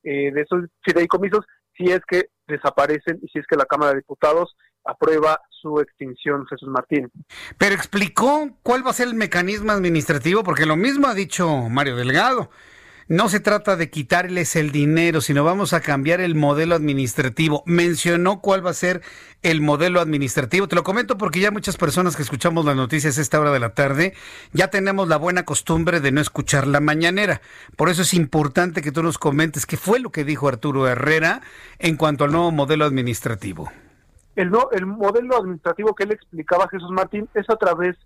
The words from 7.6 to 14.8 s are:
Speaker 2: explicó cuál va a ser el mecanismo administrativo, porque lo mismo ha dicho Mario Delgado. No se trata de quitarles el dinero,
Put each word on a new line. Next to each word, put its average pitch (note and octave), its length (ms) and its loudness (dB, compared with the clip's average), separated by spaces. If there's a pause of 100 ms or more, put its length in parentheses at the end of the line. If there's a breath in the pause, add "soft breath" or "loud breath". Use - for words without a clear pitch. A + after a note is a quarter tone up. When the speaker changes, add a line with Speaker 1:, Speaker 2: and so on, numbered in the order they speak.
Speaker 2:
explicó B3 760 0 (120)
cuál B3+ 240 0
va B3+ 60 0
a - 20 -4
ser B3 140 0
el A#3 80 -6
mecanismo G3+ 560 -2
administrativo, E3+ 720 0
porque D#3+ 220 0
lo D#3 100 2
mismo C4+ 320 2
ha A3+ 80 -2
dicho F#3 320 -2 (220)
Mario C3 260 0
Delgado. E3+ 560 0 (580 loud breath)
No G3+ 180 2
se G3 140 0
trata G#3 340 2
de E3 140 -4
quitarles F3 680 -2
el D3+ 160 0
dinero, D#3 480 2